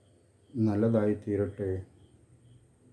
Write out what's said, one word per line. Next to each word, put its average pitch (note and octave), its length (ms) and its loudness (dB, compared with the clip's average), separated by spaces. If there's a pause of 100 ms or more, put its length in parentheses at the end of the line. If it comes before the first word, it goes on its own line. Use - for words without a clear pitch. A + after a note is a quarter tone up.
(540)
നല്ലതായി G#2+ 600 2
തീരട്ടെ. G2 720 -4 (1080)